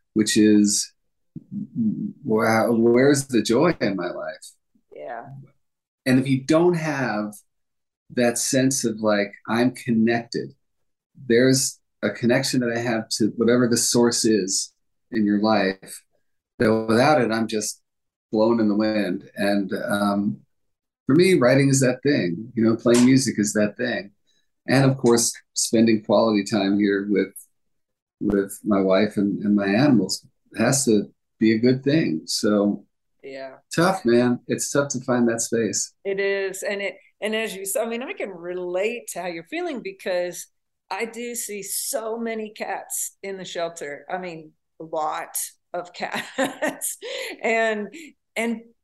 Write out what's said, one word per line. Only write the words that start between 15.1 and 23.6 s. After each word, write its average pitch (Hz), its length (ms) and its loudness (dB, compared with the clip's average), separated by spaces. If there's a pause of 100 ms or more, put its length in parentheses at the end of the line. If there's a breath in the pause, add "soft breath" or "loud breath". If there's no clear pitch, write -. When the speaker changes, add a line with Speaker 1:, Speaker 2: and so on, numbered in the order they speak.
Speaker 1:
in 107 140 0
your 104 140 2
life, 101 600 -2 (560)
that 110 300 2
without 131 320 4
it, 110 120 0
I'm 113 160 -2
just 107 340 -6 (500)
blown 113 280 2
in 107 80 4
the 101 80 2
wind. 107 600 -2
And, 101 380 0
um, 101 640 -2 (640)
for 131 100 4
me, 185 180 6
writing 135 360 4
is 131 100 4
that 127 220 0
thing, 107 520 -2
you 110 100 0
know, 117 120 4
playing 120 280 4
music 131 340 4
is 104 160 0
that 104 220 0